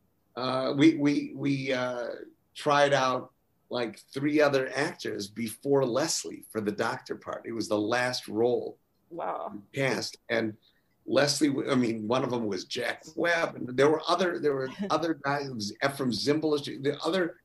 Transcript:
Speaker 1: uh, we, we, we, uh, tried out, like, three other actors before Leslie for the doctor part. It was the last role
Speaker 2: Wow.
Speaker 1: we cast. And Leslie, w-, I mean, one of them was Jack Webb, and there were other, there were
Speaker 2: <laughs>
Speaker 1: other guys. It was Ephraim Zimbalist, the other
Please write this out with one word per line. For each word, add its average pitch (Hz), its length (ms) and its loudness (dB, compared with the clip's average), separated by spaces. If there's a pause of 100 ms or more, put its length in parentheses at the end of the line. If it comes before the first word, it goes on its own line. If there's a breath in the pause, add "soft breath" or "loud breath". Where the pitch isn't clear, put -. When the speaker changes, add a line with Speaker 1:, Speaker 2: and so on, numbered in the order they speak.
(360)
Speaker 1:
uh, 127 400 -2
we, 147 200 8
we, 143 380 0
we, 135 380 -2
uh, 123 360 -2 (460)
tried 143 380 4
out, 131 400 0 (380)
like, 117 280 -6 (140)
three 147 280 2
other 131 340 4
actors 113 540 -4
before 135 560 0
Leslie 131 640 -2
for 110 100 -4
the 104 120 0
doctor 117 440 -4
part. - 300 -10
It 113 60 -8
was 110 160 -4
the 104 100 0
last 120 500 0
role 117 500 0 (320)
Speaker 2:
Wow. - 440 -8
Speaker 1:
we 104 260 -12
cast. 123 380 -2 (100)
And 113 280 0 (500)
Leslie, 143 420 2
w-, 135 220 -2
I 139 40 4
mean, 113 320 0
one 127 160 2
of 131 80 -2
them 117 160 -2
was 95 200 -4
Jack - 380 -6 (120)
Webb, 165 400 0
and 120 200 -8
there 139 120 6
were 160 180 2
other, 175 320 2
there 143 160 0
were 131 140 -4
Speaker 2:
<laughs> 185 220 -6
Speaker 1:
other 156 240 2 (100)
guys. 143 240 -2
It 131 60 -8
was 104 280 -6
Ephraim 135 300 0
Zimbalist, 143 680 0
the 143 200 -2
other 170 420 0